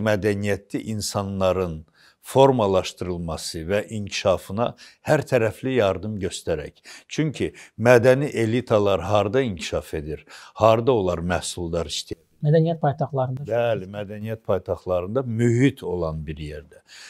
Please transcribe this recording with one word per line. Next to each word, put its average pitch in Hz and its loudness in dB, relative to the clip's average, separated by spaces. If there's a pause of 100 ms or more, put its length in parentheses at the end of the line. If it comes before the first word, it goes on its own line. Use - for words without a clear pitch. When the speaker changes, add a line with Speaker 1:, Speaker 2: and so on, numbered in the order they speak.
Speaker 1:
mədəniyyətli 104 -2 (100)
insanların 95 -2 (460)
formalaşdırılması 90 2
və 101 0 (160)
inkişafına 98 -2 (340)
hər 143 2
tərəfli 127 0
yardım 98 0
göstərək. 80 -6 (300)
Çünki 117 -4 (260)
mədəni 127 6
elitalar 110 2
harda 104 2
inkişaf 87 -6
edir, 76 -8 (280)
harda 113 4
onlar 90 0
məhsuldar 85 -4
işləyir? - -10 (180)
Speaker 2:
Mədəniyyət 160 2
paytaxtlarında. 135 -4
Speaker 1:
Bəli, 110 -2
mədəniyyət 104 -10
paytaxlarında 92 -2
mühit 120 2
olan 82 -4
bir 76 -10
yerdə. 73 -14 (300)